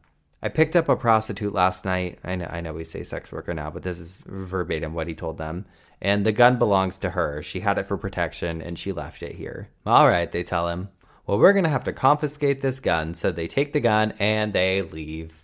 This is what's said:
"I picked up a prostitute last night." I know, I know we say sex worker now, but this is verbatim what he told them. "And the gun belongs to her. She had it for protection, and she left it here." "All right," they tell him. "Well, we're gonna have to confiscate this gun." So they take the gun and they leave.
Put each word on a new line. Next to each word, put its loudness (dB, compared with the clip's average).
"I -4
picked 2
up 4
a 4
prostitute 2
last 2
night." -2
I -4
know, -4
I -6
know -6
we -6
say -8
sex -10
worker -6
now, -4
but -10
this -4
is -14
verbatim -4
what -4
he -6
told -6
them. -6
"And 0
the 4
gun 6
belongs 2
to -2
her. -2
She -8
had 0
it -4
for -2
protection, -4
and -8
she -4
left -8
it -8
here." -10
"All 6
right," 4
they -2
tell 0
him. -4
"Well, 2
we're 8
gonna 2
have 0
to -2
confiscate 2
this -2
gun." 0
So 0
they -4
take -2
the 2
gun 2
and 0
they 2
leave. -8